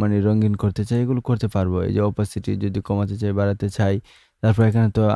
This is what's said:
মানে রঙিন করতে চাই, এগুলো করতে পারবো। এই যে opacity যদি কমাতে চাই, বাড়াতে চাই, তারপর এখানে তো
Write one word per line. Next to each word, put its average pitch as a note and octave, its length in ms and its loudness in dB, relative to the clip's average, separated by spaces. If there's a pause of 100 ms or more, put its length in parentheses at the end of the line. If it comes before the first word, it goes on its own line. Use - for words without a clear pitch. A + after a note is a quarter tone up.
মানে G#2 160 2 (100)
রঙিন G#2+ 360 2
করতে G#2 260 -2
চাই, A#2+ 160 0
এগুলো B2 240 -2
করতে A2+ 260 0
পারবো। F#2 220 0 (120)
এই G2+ 80 -2
যে G#2 40 2 (100)
opacity G2+ 420 -4 (120)
যদি G2+ 140 -2 (100)
কমাতে G2+ 320 -2
চাই, G2+ 200 -2
বাড়াতে G2+ 260 0 (100)
চাই, G2 180 2 (480)
তারপর A2 280 2
এখানে A2+ 260 2
তো A2+ 60 4 (140)